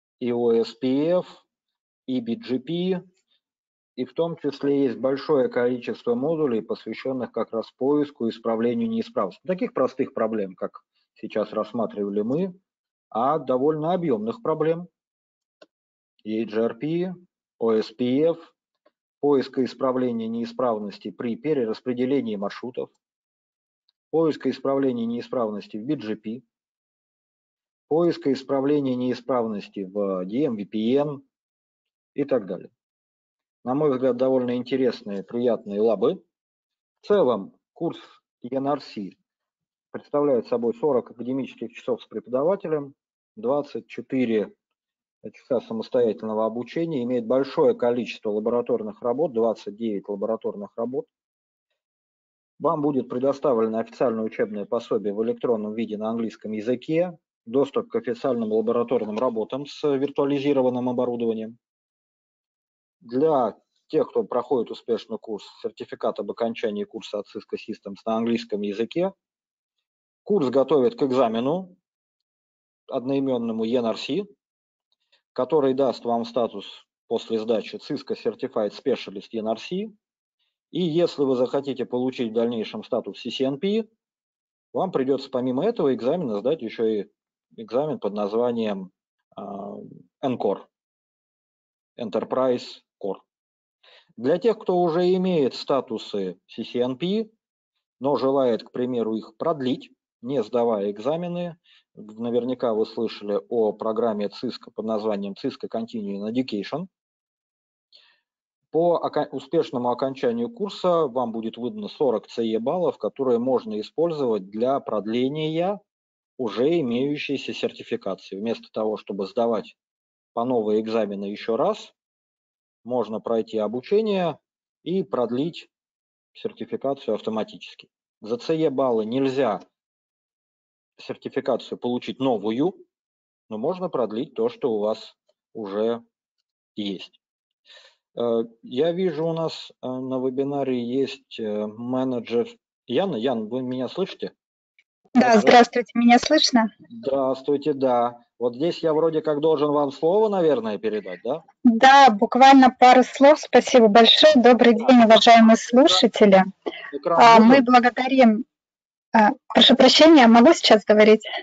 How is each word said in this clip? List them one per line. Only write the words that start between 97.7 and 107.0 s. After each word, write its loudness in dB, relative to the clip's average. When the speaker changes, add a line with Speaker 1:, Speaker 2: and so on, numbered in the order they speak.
Speaker 1:
но 0
желает, 0
к -20
примеру, -4
их -10
продлить, -4
не -4
сдавая -2
экзамены, -6
наверняка -4
вы 0
слышали -6
о 0
программе -4
Cisco -12
под -10
названием -4
Cisco -10
Continuing -8
Education. -6